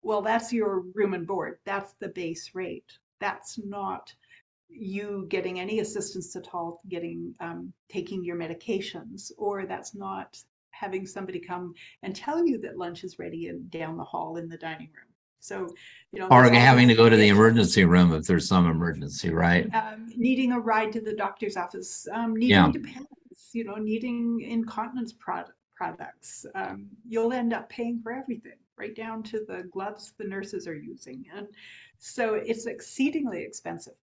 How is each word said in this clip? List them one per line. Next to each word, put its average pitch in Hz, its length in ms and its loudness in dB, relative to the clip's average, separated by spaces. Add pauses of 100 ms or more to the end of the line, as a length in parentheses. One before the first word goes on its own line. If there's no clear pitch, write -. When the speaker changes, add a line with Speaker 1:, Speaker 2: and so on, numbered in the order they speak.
Speaker 1:
Well, 214 200 -2
that's 226 300 -2
your 208 300 0 (140)
room 196 180 0
and 170 120 -6
board. 170 400 -6
That's 196 360 -8
the 196 80 -10
base 170 440 -10
rate. 175 440 -12 (240)
That's - 420 -8
not 196 500 -8 (560)
you 202 600 -8
getting 180 300 -4
any 208 200 -4
assistance 202 560 -8
at - 180 -14
all, 170 360 -8
getting, 170 500 -10
um, 170 320 -12 (180)
taking 185 340 -8
your 170 140 -8
medications, 170 1000 -8
or 202 280 -4
that's 185 300 -10
not 190 420 -12 (340)
having 190 360 -8
somebody 185 320 -10
come 180 340 -10 (300)
and 190 120 -8
tell 330 300 -2
you 262 140 2
that - 180 -10
lunch 175 260 -10
is 185 140 -12
ready 170 300 -10
and 175 240 -12
down 165 260 -8
the 170 60 -8
hall 165 340 -8
in 170 100 -10
the 165 100 -14
dining 160 380 -12
room. - 100 -20 (340)
So, 190 280 -8 (440)
you - 80 -12
know, 185 80 -6
Speaker 2:
Or 127 160 12
Speaker 1:
there's 120 120 8
all 120 60 8
Speaker 2:
having 123 280 10
to 117 40 10
Speaker 1:
this 110 40 6
Speaker 2:
go 113 120 12
to 113 60 8
the 107 100 10
Speaker 1:
issue. 104 100 8
Speaker 2:
emergency 107 500 8
room 90 280 8
if 78 120 -2
there's 90 220 2
some 90 200 6
emergency, 80 640 -2
right? 85 420 2
Speaker 1:
Um, 220 420 -6
needing 247 360 0
a 247 80 0
ride 220 340 0
to 226 80 -4
the 214 140 -6
doctor's 196 420 -6
office, 185 540 -10
um, 226 240 -4
needing 233 140 2
Speaker 2:
Yeah. 196 220 8
Speaker 1:
dependents, - 840 -12
you 233 100 -6
know, 202 120 -10
needing 233 680 -4
incontinence 233 720 -6
prod-, 175 380 -10 (240)
products. - 680 -14 (100)
Um, 190 320 -10 (200)
you'll 226 260 0
end 233 200 0
up - 160 -8
paying 240 320 -6
for 220 100 -10
everything, 254 460 -10 (200)
right 220 180 -12
down 226 280 -10
to 220 240 -8
the 180 240 -10
gloves 202 460 -10
the 220 80 -12
nurses 196 420 -8
are 160 80 -8
using. 131 580 -16
And 208 140 -14 (520)
so 226 340 -2
it's 226 320 -4
exceedingly 269 800 -4
expensive. - 500 -12 (140)